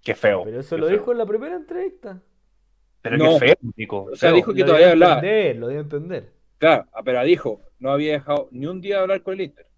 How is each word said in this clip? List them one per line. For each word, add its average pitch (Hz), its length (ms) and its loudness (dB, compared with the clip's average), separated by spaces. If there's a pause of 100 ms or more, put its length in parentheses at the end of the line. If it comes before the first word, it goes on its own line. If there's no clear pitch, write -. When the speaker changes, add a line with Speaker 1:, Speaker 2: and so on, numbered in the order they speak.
Speaker 1:
qué 110 120 -6
feo. 101 300 0
Speaker 2:
Pero 113 160 -10
eso 156 160 -8
Speaker 1:
Qué 156 40 -6
Speaker 2:
lo 156 80 -2
Speaker 1:
feo. 202 100 0
Speaker 2:
dijo 240 140 -4
en 240 60 -2
la 226 80 -4
primera 240 300 -8
entrevista. 339 680 -12 (800)
Speaker 1:
Pero 113 140 -4
Speaker 3:
No. 156 220 4
Speaker 1:
qué 123 80 2
feo, 156 80 6 (220)
Nico, 107 260 -10 (100)
Speaker 3:
O - 40 -14
sea, 170 140 2
Speaker 1:
feo. 165 60 6
Speaker 3:
dijo 185 180 2
que 185 60 -2
Speaker 2:
Lo 180 60 4
Speaker 3:
todavía 160 200 8
Speaker 2:
dio 185 40 8
a - 20 4
Speaker 3:
hablaba. 165 220 6
Speaker 2:
entender, 175 420 0
lo 117 120 -8
dio 139 100 -8
a 156 40 -10
entender. 147 500 -12 (260)
Speaker 3:
Claro, 156 340 4
ah, - 120 -14
pero 123 200 -2
dijo, 139 360 -2 (180)
no 131 140 -6
había 151 220 -2
dejado 147 380 -4
ni 127 140 -12
un 180 140 -10
día 196 160 -4
de 190 60 0
hablar 190 200 -2
con 190 120 -8
el 190 80 -8
Inter. - 240 -14 (120)